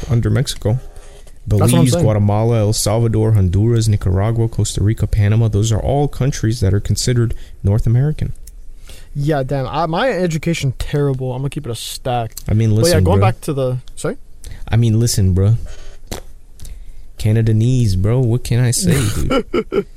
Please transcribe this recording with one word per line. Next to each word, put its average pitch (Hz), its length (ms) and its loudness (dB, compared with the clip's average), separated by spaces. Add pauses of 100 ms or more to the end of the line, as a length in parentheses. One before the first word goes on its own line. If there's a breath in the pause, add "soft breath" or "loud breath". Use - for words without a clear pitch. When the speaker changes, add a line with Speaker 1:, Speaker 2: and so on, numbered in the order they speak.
Speaker 1:
under 113 220 2
Mexico. 117 480 0 (720 loud breath)
Speaker 2:
That's 104 120 2
what - 40 2
I'm 113 60 4
Speaker 1:
Belize, 127 220 4
Speaker 2:
saying. 170 120 2
Speaker 1:
Guatemala, 107 540 2
El 104 140 2
Salvador, 110 600 2
Honduras, 107 560 4
Nicaragua, 107 600 2
Costa - 360 -2
Rica, 107 240 0
Panama. 107 400 4
Those 107 240 2
are 104 80 0
all 143 260 0
countries 127 540 -2
that 98 140 2
are 101 60 2
considered 117 540 0 (300 loud breath)
North 98 220 2
American. 131 480 0 (800 loud breath)
Speaker 2:
Yeah, 143 260 0
damn. 127 240 -4
I, 147 200 -2
my 196 240 0
education 165 680 -2
terrible. 131 540 -2
I'm 127 80 -6
gonna 139 100 -4
keep 143 160 -8
it 120 40 -6
a 113 60 -6
stack. - 580 -6 (140)
Speaker 1:
I 107 60 0
mean, 110 160 2
Speaker 2:
But 107 120 2
Speaker 1:
listen, 170 160 4
Speaker 2:
yeah, - 60 4
going - 160 4
Speaker 1:
bro. - 80 4
Speaker 2:
back 113 140 -2
to 160 100 -4
the, 127 260 -2 (180)
sorry? 185 200 -6 (520 loud breath)
Speaker 1:
I 110 80 0
mean, 113 220 4
listen, 104 360 2
bro. 98 200 4 (1600 loud breath)
Cantonese, 113 800 2
bro. 107 240 2
What 123 240 0
can 120 160 0
I 123 120 2
say, 160 280 2 (140)
dude? - 720 -2 (100)